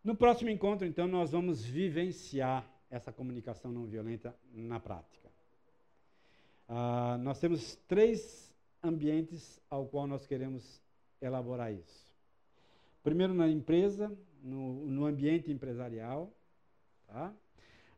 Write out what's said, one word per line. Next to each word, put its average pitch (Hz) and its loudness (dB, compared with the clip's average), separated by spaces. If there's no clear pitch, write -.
No 220 0
próximo 240 8
encontro, 196 2
então, 170 0
nós 180 2
vamos 165 2
vivenciar 151 0
essa 123 -8
comunicação 123 -8
não 120 -6
violenta 113 -8
na 117 -8
prática. - -12
Ah, 120 0
nós 135 -4
temos 170 0
três - 2
ambientes 160 -2
ao 139 -4
qual 143 -4
nós 139 -6
queremos 131 -6
elaborar 123 -4
isso. - -14
Primeiro 180 4
na 165 6
empresa, 196 2
no, 131 -6
no 139 0
ambiente 151 2
empresarial, 127 -6
tá? 151 -8